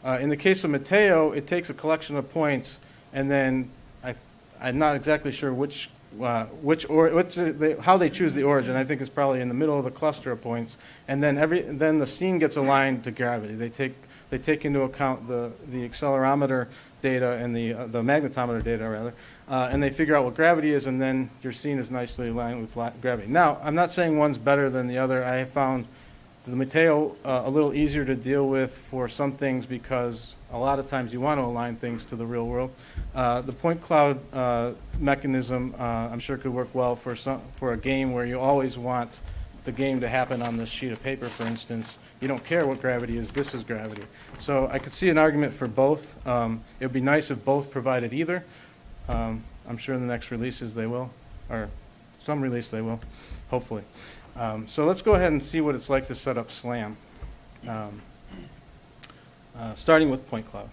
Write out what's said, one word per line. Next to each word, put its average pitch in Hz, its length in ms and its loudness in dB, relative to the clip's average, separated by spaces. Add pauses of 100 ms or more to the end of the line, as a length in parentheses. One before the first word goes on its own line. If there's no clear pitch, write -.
Uh, 131 160 0
in 143 80 0
the 147 80 2
case 190 260 4
of 160 80 0
Mateo, 160 600 6
it 147 160 -4
takes 175 220 -2
a - 40 -6
collection 156 420 -2
of 139 160 -4
points, 147 460 0 (340)
and 139 160 0
then 131 400 2 (360)
I, 123 100 -6 (460)
I'm 127 180 -2
not 151 160 4
exactly 147 380 0
sure 139 200 -2
which, 143 380 -4 (320)
uh, 120 220 0 (180)
which 160 260 2
or, 160 200 6
which, 170 280 2
uh, 175 160 2
they, 151 220 2
how 185 220 6
they 175 120 4
choose 156 240 2
the 139 120 0
origin. 131 320 4
I 131 80 2
think 131 160 -2
it's 131 100 -6
probably 139 300 2
in 123 80 -2
the 120 60 -2
middle 147 220 2
of 135 80 0
the 127 60 -2
cluster 147 400 -2
of 113 100 -4
points, 117 360 -4 (320)
and 139 120 0
then 143 160 4
every, 160 260 4
then 151 360 2
the 135 80 4
scene 185 320 0
gets 151 180 2
aligned 135 480 4
to 123 60 -4
gravity. 110 440 -2
They 117 160 -4
take, 131 240 -4 (360)
they 131 80 -4
take 151 260 0
into 143 180 2
account 131 440 -2
the, 120 240 -4 (160)
the 123 200 -6
accelerometer 135 840 2 (340)
data 127 300 2
and 120 220 -4
the, 117 200 -2
uh, 120 140 -8
the 117 120 -2
magnetometer 123 600 0
data 113 260 -2
rather, 110 260 -6 (340)
uh, 127 240 0
and 143 100 2
they 139 80 2
figure 151 240 2
out 139 100 6
what 120 120 -2
gravity 160 360 6
is, 139 140 2
and 131 160 0
then 131 260 0 (140)
your 127 100 -6
scene 139 260 -4
is 117 120 -6
nicely 123 380 -6
aligned 117 320 -4
with 110 160 -10
la-, 117 160 -4 (100)
gravity. 120 240 -2
Now, 151 380 4
I'm 151 100 -2
not 170 160 2
saying 165 260 2
one's 147 220 4
better 139 320 4
than 127 160 -2
the 123 120 -2
other. 131 260 2
I 127 140 0
have 131 120 -4
found 131 360 0 (580)
the 123 120 -6
Mateo, 147 580 4 (120)
uh, 127 180 2
a 135 60 -2
little 143 240 4
easier 147 320 0
to 131 80 2
deal 135 340 0
with 131 260 0
for 127 320 -6
some 139 260 -2
things 131 340 -2
because 123 680 -4 (160)
a 123 60 -8
lot 135 220 2
of 135 100 -6
times 127 240 -4
you 123 80 -6
want 143 180 2
to 127 60 0
align 120 320 -4
things 117 300 -6
to 123 100 -10
the 117 80 -6
real 117 220 -4
world. 123 240 -2 (440)
Uh, 123 280 0
the 123 100 -8
point 170 300 -2
cloud, 147 360 4 (140)
uh, 120 400 0 (260)
mechanism, 131 800 0
uh, 127 40 -6
I'm 117 380 -2
sure 135 180 -6
could 131 160 -4
work 123 200 -4
well 123 220 2
for 120 180 -8
some, 135 280 -6 (140)
for 123 180 -2
a - 20 -2
game 131 360 0
where 123 120 -2
you 123 160 -4
always 131 380 4
want 123 420 -4 (440)
the 131 80 -6
game 131 280 0
to 120 80 -2
happen 127 320 0
on 117 160 -4
this 113 140 -4
sheet 127 200 -6
of 110 120 -8
paper, 131 240 -4
for 117 180 -6
instance. 113 540 -6 (240)
You 135 60 -2
don't 127 160 -2
care 165 220 2
what 131 140 -2
gravity 120 380 -2
is, 110 120 -4
this 139 220 -2
is 117 100 -8
gravity. 107 420 -8 (340)
So 135 300 2
I 135 100 -2
could 135 140 -6
see 185 180 4
an 156 80 6
argument 147 340 6
for 127 160 -4
both. 135 580 2
Um, 117 360 0 (180)
it 131 60 -4
would 127 80 -4
be 127 80 2
nice 147 280 2
if 120 140 -4
both 139 260 0
provided 123 440 -2
either. 165 280 -2 (640)
Um, 113 380 -2 (240)
I'm 117 80 -6
sure 131 180 -6
in 127 60 -2
the 123 60 -4
next 120 240 -6
releases 120 440 -6
they 113 120 -2
will, 127 240 -4 (400)
or 110 180 -6 (540)
some 147 180 -2
release 120 300 -4
they 110 100 -4
will, 113 200 -4 (500)
hopefully. 113 320 -4 (540)
Um, 110 320 -4
so 151 160 0
let's 185 180 2
go 214 140 6
ahead 180 160 4
and 139 100 0
see 160 180 -2
what 151 140 2
it's 123 160 -8
like 135 160 2
to 127 80 -8
set 123 240 -4
up 113 140 -8
slam, 113 440 -6 (720)
um, 107 340 -8 (1600)
uh, 113 160 -10
starting 160 360 6
with 131 200 -4
point 113 180 -6
cloud. 101 240 -14